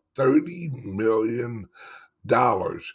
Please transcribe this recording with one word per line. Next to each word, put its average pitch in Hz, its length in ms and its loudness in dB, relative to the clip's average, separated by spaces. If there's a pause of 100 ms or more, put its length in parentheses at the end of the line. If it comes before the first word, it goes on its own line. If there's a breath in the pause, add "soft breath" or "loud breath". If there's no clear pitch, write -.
(140)
thirty 170 580 2 (120)
million 110 840 0 (560 loud breath)
dollars 107 680 0